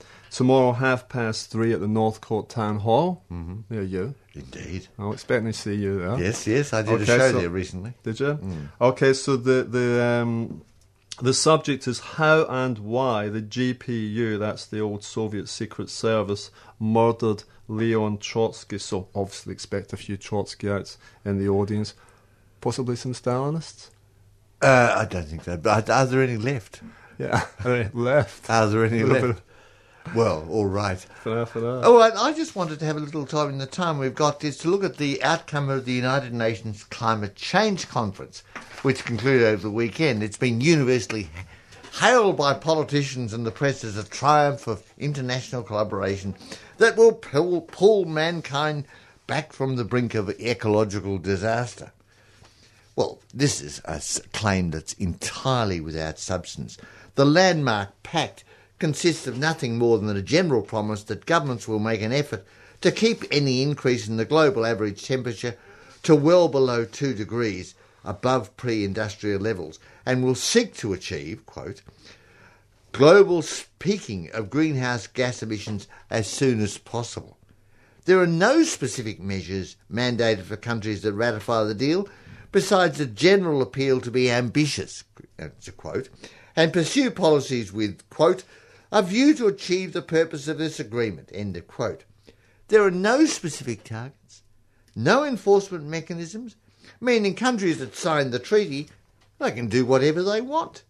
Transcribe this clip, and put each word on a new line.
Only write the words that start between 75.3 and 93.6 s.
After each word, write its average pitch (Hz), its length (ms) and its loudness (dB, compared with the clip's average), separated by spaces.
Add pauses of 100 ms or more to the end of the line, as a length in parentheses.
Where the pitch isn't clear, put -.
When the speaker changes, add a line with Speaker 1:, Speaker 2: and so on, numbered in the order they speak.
Speaker 2:
emissions 107 460 -8 (220)
as 107 180 -2
soon 127 320 2
as 104 200 -2
possible." - 580 -10 (680)
There 185 140 6
are 180 80 4
no 208 360 4
specific 110 560 -6
measures 95 560 -6 (160)
mandated 113 520 0
for 92 140 -10
countries 107 460 -6
that 104 100 0
ratify 113 500 0
the 107 120 -2
deal, 156 340 0 (420)
besides 180 480 2
a 151 60 -2
general 156 560 4
appeal 131 400 0
to 123 80 -8
be 127 220 2
ambitious, 123 720 -2 (340)
that's - 300 -16
a - 40 -16
quote, 82 380 -8 (460)
"and 160 180 4
pursue 240 380 2
policies 135 600 2
with," 101 380 -4
quote, 180 340 2 (480)
"a 202 120 4
view 254 320 4
to 247 100 -2
achieve 185 480 -2
the 175 80 -4
purpose 160 460 -2
of 151 100 -4
this 156 220 -4
agreement," 110 520 -4
end 98 240 -8
of 85 120 -14
quote. 101 360 -6 (640)
There 208 140 6
are 196 80 4
no 220 340 4
specific 135 580 -4